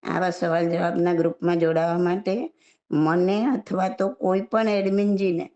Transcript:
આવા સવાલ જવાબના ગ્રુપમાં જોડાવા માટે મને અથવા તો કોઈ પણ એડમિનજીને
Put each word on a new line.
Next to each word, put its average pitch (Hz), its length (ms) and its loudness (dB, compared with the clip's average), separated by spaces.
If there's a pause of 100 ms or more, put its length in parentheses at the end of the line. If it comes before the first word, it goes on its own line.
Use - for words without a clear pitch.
આવા 175 280 -2
સવાલ 170 420 0
જવાબના 170 480 0
ગ્રુપમાં 170 420 0
જોડાવા 165 440 0
માટે 190 280 -2 (560)
મને 175 460 2 (180)
અથવા 185 340 -2
તો 190 200 -2
કોઈ 190 420 -2
પણ 220 160 2
એડમિનજીને 196 880 0